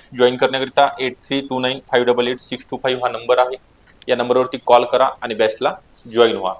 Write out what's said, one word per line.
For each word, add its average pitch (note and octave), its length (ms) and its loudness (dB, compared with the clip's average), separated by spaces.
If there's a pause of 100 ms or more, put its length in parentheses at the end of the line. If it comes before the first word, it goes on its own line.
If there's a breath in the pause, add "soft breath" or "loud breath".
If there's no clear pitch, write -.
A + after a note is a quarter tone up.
(180)
जॉईन B2 200 4
करण्याकरिता C3+ 520 0 (100)
एट B2+ 240 -4
थ्री C#3 180 -2
टू C3+ 180 -6
नाईन C3 200 -4 (120)
फाईव्ह B2 160 2
डबल A#2+ 200 2
एट B2 120 -6
सिक्स - 320 -12
टू B2+ 120 -10
फाईव्ह B2+ 200 -2
हा B2 60 0
नंबर A#2 280 -2
आहे, B2+ 180 0 (520 soft breath)
या B2 80 0
नंबरवरती B2 500 0
कॉल A#2+ 200 4
करा C3 240 0 (120)
आणि A#2 140 -8
बॅचला A2+ 380 0 (400)
जॉईन A2+ 220 4
व्हा. F#2+ 240 -4